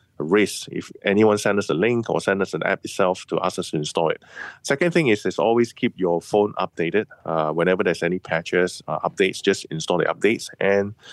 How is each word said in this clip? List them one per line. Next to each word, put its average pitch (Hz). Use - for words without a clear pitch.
risk. 92
If -
anyone 104
send 101
us 101
a 73
link 117
or 80
send 98
us 92
an 85
app 98
itself -
to 85
ask 92
us 87
to 82
install 78
it. -
Second 170
thing 160
is, 104
is 92
always 117
keep -
your 85
phone 104
updated. 92
Uh, 78
whenever 90
there's 90
any 90
patches, 87
uh, 78
updates, -
just 196
install 87
the -
updates. -
And, 101